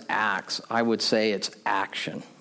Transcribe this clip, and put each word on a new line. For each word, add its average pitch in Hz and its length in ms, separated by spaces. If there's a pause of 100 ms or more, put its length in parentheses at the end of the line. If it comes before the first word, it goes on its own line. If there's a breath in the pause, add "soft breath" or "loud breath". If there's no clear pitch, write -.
Acts, 101 520 (100)
I 117 100
would 113 220
say 110 300
it's 98 180 (160)
action. - 560 (180)